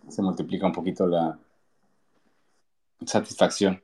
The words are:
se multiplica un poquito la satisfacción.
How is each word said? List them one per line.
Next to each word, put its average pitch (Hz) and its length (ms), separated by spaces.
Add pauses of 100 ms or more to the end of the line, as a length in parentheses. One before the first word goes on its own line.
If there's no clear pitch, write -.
se 87 140
multiplica 95 420
un 90 80
poquito 90 340
la 82 320 (1700)
satisfacción. - 800